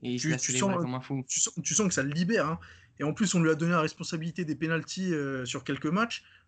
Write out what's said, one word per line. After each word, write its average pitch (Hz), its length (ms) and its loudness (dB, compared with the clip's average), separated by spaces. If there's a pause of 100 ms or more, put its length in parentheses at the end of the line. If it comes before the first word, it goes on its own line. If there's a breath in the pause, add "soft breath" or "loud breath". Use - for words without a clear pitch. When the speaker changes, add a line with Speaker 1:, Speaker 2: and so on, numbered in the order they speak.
Speaker 1:
Et 123 100 -2
il 123 60 -2
Speaker 2:
Tu, 151 80 -2
Speaker 1:
se 160 40 4
l'a 127 60 2
Speaker 2:
tu 123 160 -2
Speaker 1:
célébré 190 200 2
Speaker 2:
sens, 175 80 0
Speaker 1:
comme 127 140 -2
un 131 60 -6
fou. 135 260 -4
Speaker 2:
tu - 120 -2
sens, - 140 0 (100)
tu - 100 -2
sens 214 140 4
que 175 60 0
ça 135 100 2
le 139 80 -2
libère, 175 360 2
hein. 165 120 -2 (400 loud breath)
Et 139 40 -4
en 147 100 0
plus, 196 220 2
on 170 60 6
lui 160 80 6
a 160 60 6
donné 170 160 2
la 165 100 4
responsabilité 165 640 -4
des 151 100 -2
pénaltys, 165 580 -2
euh, 135 320 -2
sur 127 180 -6
quelques 139 240 -2
matchs. 208 360 0 (240 soft breath)